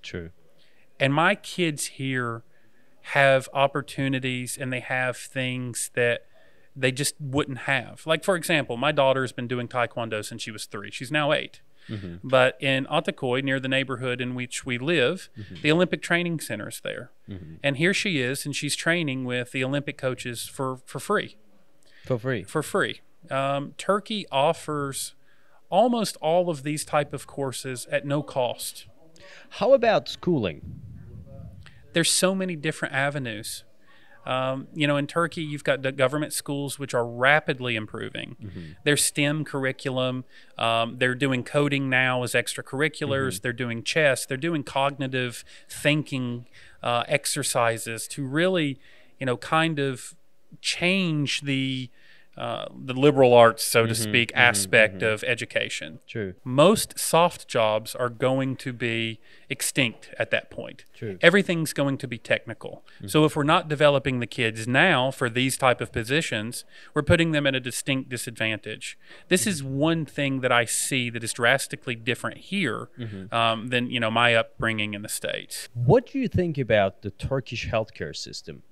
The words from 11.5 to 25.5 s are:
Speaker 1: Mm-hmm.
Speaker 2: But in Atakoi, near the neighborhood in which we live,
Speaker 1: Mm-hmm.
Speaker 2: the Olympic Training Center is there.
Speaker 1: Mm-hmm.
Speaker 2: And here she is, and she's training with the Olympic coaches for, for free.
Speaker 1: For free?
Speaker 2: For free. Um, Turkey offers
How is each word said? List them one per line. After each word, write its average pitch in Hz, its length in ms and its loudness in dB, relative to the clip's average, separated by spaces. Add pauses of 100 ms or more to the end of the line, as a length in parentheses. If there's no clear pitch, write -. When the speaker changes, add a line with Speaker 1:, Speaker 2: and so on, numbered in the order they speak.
Speaker 1:
Mm-hmm. 92 280 -8 (120)
Speaker 2:
But 127 320 6
in 135 260 0
Atakoi, 139 560 -2
near 135 160 0
the 131 100 -6
neighborhood 131 520 -2
in 127 140 -4
which 123 320 -8
we 123 100 -2
live, 147 600 0
Speaker 1:
Mm-hmm. 110 240 -14
Speaker 2:
the 151 100 4
Olympic 170 300 2
Training 170 380 -2
Center 107 280 -8
is - 160 -14
there. - 260 -8 (200)
Speaker 1:
Mm-hmm. 85 320 -12
Speaker 2:
And 139 160 0
here 180 160 2
she 175 260 0
is, 127 240 -4
and 143 100 -6
she's 143 220 -4
training 147 480 0
with 123 280 -4
the 131 120 0
Olympic 139 320 -2
coaches 123 500 -6
for, 131 380 -6
for - 140 -12
free. - 380 -2 (680)
Speaker 1:
For 127 140 -2
free? 117 240 -2
Speaker 2:
For 147 200 -4
free. 131 380 -2 (300)
Um, 139 480 -2
Turkey 202 520 -2
offers 143 840 -2 (540)